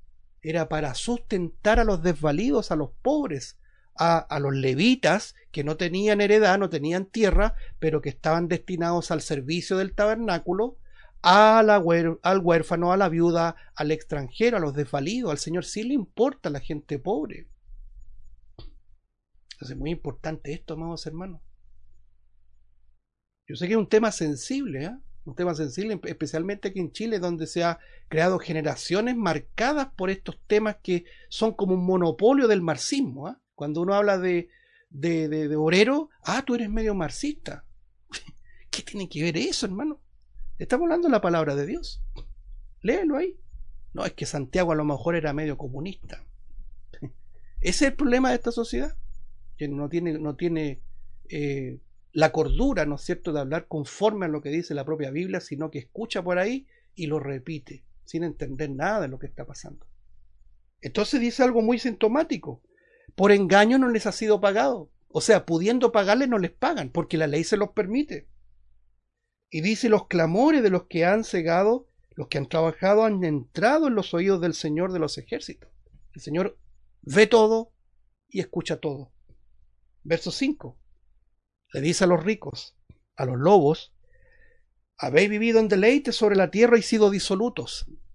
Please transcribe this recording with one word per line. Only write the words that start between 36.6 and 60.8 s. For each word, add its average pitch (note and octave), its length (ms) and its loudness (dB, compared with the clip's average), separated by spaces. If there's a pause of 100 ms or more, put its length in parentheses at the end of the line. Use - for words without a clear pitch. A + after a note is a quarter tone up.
medio G#3+ 240 0
marxista". - 720 -6 (420)
<laughs> - 600 -18
¿Qué - 120 -6
tiene F#3+ 280 -10
que D3+ 120 -6
ver E3 140 -2
eso, C4 300 -4
hermano? A#3 340 -6 (580)
Estamos C4 260 -2
hablando E4+ 240 0
de C4+ 40 4
la A3 80 4
palabra D#3+ 340 0
de C#3+ 120 -2
Dios. D#4 360 -8 (800)
Léelo C#4+ 380 0
ahí. F4+ 180 -4 (560)
"No, G3 140 -6
es - 80 -8
que - 100 -10
Santiago D#3+ 480 -2
a D#3 40 2
lo D3+ 100 0
mejor D3 300 0
era D#3 180 -2
medio D3+ 240 -4
comunista". C#3+ 640 -10 (680)
<laughs> - 100 -14 (580)
Ese F3+ 240 2
es C4+ 60 6
el C4+ 40 -4
problema B3+ 360 2
de A#3+ 60 2
esta A#3+ 160 -2
sociedad, A#3+ 440 -4 (640)
que D3 100 -6
no C#3+ 220 -6
tiene, E3+ 280 -4
no D3+ 180 -6
tiene, D#3+ 440 -2 (480)
eh, C#3 520 -6 (320)
la D#3 200 4
cordura, D#3+ 540 2
¿no D3 100 -2
es - 60 -10
cierto?, E3+ 300 -6
de D3 80 -2
hablar D3 280 -6
conforme F#3+ 580 -2
a - 20 -4
lo D3 140 -4
que D3 80 -8
dice E3 240 -4
la C#3 100 -6
propia D3 260 -6
Biblia, F3+ 300 -4
sino D#3 300 -8
que C#3+ 80 -10
escucha G3+ 440 -8
por F3+ 160 -2
ahí A#3+ 280 -2 (280)
y E3 120 -10
lo D3+ 140 -2
repite, C#3 640 -10 (200)
sin E3 200 -6
entender C#3+ 460 -6
nada F3 300 -2
de C#3+ 80 -4
lo C3 100 -12
que - 80 -10
está B2 200 -12
pasando. - 400 -16 (960)